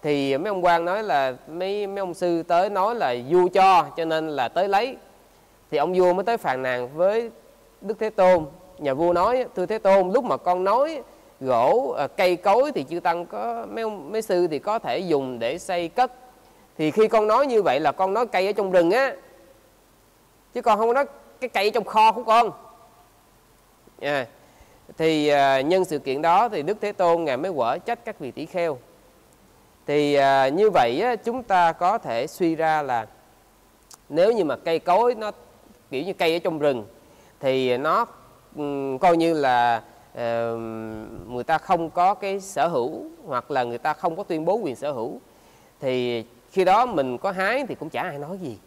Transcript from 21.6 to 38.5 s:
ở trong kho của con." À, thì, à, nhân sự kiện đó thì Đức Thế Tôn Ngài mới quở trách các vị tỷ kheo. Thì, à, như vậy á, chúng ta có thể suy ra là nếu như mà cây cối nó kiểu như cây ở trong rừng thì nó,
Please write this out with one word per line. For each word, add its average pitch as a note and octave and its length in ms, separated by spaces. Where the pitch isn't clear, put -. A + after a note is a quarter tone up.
ở - 60
trong A3 100
kho A3 280
của A#3 120
con." A3+ 260
À, C#3 260
thì, D#3 300
à, C#3 320
nhân F3+ 240
sự D#3 140
kiện C3+ 240
đó F3+ 260
thì G3 140
Đức F#3 180
Thế G#3 120
Tôn E3+ 320
Ngài C#3 120
mới F3 200
quở B2+ 220
trách A#3 260
các G#3+ 140
vị C3+ 120
tỷ C#3 160
kheo. E3 320
Thì, D3 280
à, C3+ 340
như F#3+ 220
vậy D3 300
á, A#3+ 160
chúng A#3 260
ta F3 300
có F#3 260
thể B2+ 280
suy E3 300
ra D#3 260
là A#2+ 240
nếu F3 240
như G#3+ 120
mà C3+ 120
cây E3 220
cối A3 360
nó G#3+ 160
kiểu C3+ 140
như F#3+ 80
cây E3+ 200
ở E3+ 60
trong E3+ 200
rừng C3+ 280
thì C3 360
nó, E3+ 300